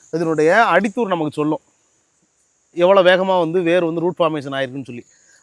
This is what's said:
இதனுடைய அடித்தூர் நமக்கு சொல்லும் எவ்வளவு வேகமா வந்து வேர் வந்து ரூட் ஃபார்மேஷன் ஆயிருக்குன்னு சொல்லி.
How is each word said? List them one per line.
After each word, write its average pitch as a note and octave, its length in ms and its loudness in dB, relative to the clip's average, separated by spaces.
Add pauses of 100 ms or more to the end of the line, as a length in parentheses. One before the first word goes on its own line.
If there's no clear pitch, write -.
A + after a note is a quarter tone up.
(160)
இதனுடைய D#3+ 340 0 (240)
அடித்தூர் G3 400 -2
நமக்கு D#3 280 -6
சொல்லும் D3+ 220 -4 (1120)
எவ்வளவு F3+ 340 4
வேகமா F#3 300 2
வந்து E3 220 -2
வேர் E3+ 280 0
வந்து E3 140 -6
ரூட் F3 160 -4
ஃபார்மேஷன் D3+ 380 -4
ஆயிருக்குன்னு C3+ 320 -8
சொல்லி. A#2+ 140 -16 (400)